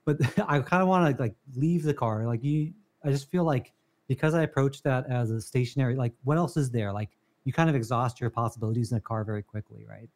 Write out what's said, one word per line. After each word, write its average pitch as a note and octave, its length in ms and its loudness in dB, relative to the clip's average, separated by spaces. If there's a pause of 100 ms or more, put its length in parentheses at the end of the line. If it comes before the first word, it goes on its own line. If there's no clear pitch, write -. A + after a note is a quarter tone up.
(180)
but - 220 0
<laughs> G3+ 100 0
I D3 120 4
kinda F#3 240 2
wanna, F3 340 4
like, A#2 160 -2 (200)
leave D#3 280 2
the D3 100 2
car. A2+ 320 -2
Like, A#2 180 -2
you, D3+ 300 0 (300)
I C#3+ 80 0
just C#3 180 -4
feel F3+ 140 0
like D3 300 0 (340)
because D#3 260 2
I E3 100 4
approach C#3 400 0
that B2+ 260 0
as A#2+ 220 0
a A2+ 100 -2
stationary, B2+ 540 0
like, B2 180 -2 (100)
what D3 140 2
else E3+ 200 0
is C3 140 0
there? A2 220 -2
Like, G#2 240 -8 (280)
you C3+ 80 -2
kind E3 160 2
of D3 60 2
exhaust A#2+ 440 -2
your B2 100 0
possibilities A2+ 600 -2
in A#2 60 0
a G2 40 -2
car A2 220 -4
very G#2 200 -6
quickly, G#2+ 420 -12
right? G#2+ 300 -20